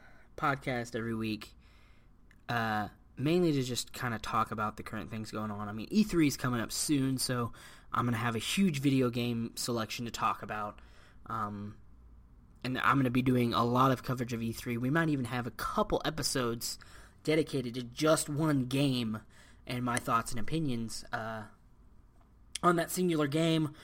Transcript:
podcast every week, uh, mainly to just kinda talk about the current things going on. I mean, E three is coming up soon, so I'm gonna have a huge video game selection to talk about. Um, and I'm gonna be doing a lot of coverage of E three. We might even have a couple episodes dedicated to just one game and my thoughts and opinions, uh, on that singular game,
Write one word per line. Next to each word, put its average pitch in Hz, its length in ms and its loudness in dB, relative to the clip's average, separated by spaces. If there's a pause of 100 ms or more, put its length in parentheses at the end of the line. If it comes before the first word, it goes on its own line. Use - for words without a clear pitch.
(380)
podcast 135 580 -2
every 113 180 -2
week, 110 400 -4 (960)
uh, 110 380 0 (280)
mainly 160 380 4
to 139 100 2
just 123 300 -4
kinda 117 260 -4
talk 110 320 -2
about 107 240 -2
the 110 80 -12
current 104 280 -8
things 110 200 -8
going 107 200 -6
on. 104 180 -6
I - 20 -8
mean, 107 200 -8
E 214 120 6
three 170 240 4
is 131 80 2
coming 123 240 -2
up 110 120 -4
soon, 135 480 0
so 123 340 -2 (420)
I'm 117 100 2
gonna 120 120 2
have 117 180 -2
a 110 40 -2
huge 170 400 2
video 135 320 4
game 120 440 -2
selection 120 500 -4
to 113 60 -6
talk - 300 0
about. 107 380 -8 (480)
Um, 104 480 -6 (880)
and 127 160 -2
I'm 127 180 4
gonna 127 140 4
be 127 100 4
doing 123 320 2
a 98 100 4
lot 127 280 4
of 123 100 0
coverage 123 320 -4
of 113 80 -4
E 113 100 -2
three. 120 260 -6
We 123 120 -2
might 160 200 2
even 135 160 0
have 120 200 -4
a 123 60 -6
couple - 520 0
episodes 135 760 -2 (440)
dedicated 139 520 0
to 127 80 -6
just 151 460 2
one 147 360 2
game 123 540 2 (480)
and 123 180 -4
my 120 120 0
thoughts 117 340 0
and 120 80 0
opinions, 120 760 -2
uh, 110 300 -6 (1200)
on 175 140 6
that 160 140 -2
singular 170 360 2
game, 160 460 2 (100)